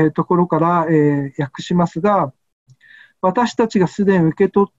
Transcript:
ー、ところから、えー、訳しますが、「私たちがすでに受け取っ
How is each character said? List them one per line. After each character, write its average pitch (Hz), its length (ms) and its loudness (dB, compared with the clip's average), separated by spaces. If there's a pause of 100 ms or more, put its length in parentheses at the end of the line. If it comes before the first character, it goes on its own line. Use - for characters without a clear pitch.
ー、 151 60 -2
と 165 120 -4
こ 185 120 -2
ろ 175 100 0
か 160 120 -2
ら、 165 300 0
え 147 480 0
ー、 151 60 -4
訳 139 200 -10
し - 120 -6
ま 175 120 2
す 165 140 -8
が、 185 320 0 (880)
「私 233 340 -2
た 226 140 0
ち 208 100 -2
が 180 100 2
す 202 180 -4
で 190 120 2
に 165 80 2
受 160 200 0
け - 40 0
取 202 200 0
っ - 80 -20